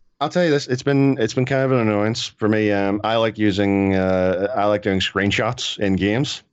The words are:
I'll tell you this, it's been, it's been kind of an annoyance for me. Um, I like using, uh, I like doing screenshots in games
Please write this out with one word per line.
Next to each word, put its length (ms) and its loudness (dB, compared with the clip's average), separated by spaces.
I'll 80 0
tell 160 0
you 60 2
this, 160 0
it's 160 -4
been, 360 2
it's 140 0
been 120 0
kind 180 0
of 100 2
an 60 4
annoyance 480 0
for 200 -4
me. 240 2
Um, 320 0
I 140 0
like 200 0
using, 580 2
uh, 600 0
I 100 0
like 180 0
doing 180 0
screenshots 800 -2
in 180 0
games 560 -2